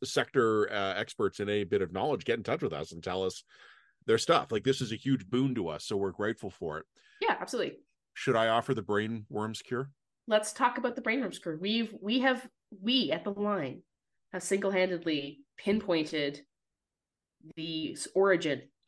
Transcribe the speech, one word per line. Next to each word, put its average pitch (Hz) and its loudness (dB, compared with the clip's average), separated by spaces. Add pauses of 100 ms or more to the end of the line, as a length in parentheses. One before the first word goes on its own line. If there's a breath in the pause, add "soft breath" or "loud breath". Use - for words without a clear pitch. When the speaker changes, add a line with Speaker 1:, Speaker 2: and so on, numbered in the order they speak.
Speaker 1:
sector, 113 2
uh, 98 0
experts 104 -2
in 101 -2
any 104 0
bit 98 0
of 87 -2
knowledge 135 -2
get 117 2
in 117 -8
touch 143 0
with 95 -2
us 73 -6
and 82 -12
tell 95 -2
us 92 -2 (600 soft breath)
their 110 6
stuff. - 2
Like, 107 0
this 131 2
is 110 -4
a 110 -4
huge 127 -2
boon 127 0
to 95 -2
us, 76 -6
so 107 -2
we're 98 0
grateful 104 -4
for 78 -6
it. - -10 (380 soft breath)
Speaker 2:
Yeah, - 0
absolutely. - -6 (340)
Speaker 1:
Should - 0
I 113 4
offer 117 2
the 110 -2
brainworms 107 -2
cure? 135 -4 (380)
Speaker 2:
Let's 214 2
talk 247 0
about 240 -2
the - -6
brainworms 220 -2
cure. 160 -6
We've, 208 -2
we 226 0
have, 254 2 (320)
we 233 2
at 165 -2
The 208 -4
Line 202 -2 (540)
have 180 -6
single-handedly 185 0 (160)
pinpointed 156 0 (1120)
the 160 -4
s-, - -8
origin 170 4 (260)